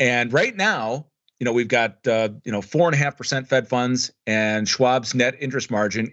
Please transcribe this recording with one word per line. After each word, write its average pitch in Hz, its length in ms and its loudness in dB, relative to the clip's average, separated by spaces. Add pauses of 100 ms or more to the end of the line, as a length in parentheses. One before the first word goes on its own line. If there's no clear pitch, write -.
And 120 320 2
right 208 240 0
now, 127 480 -2 (360)
you 120 40 -4
know, 120 80 0
we've 120 160 0
got, 117 380 0
uh, 113 240 2 (140)
you - 60 -8
know, 104 120 -4
four 170 260 2
and 156 60 2
a 143 40 2
half 143 200 -2
percent 131 300 -4
Fed 127 200 2
funds, 123 420 0 (160)
and 107 400 0
Schwab's 123 480 0
net 127 260 2
interest 131 300 -6
margin 107 420 0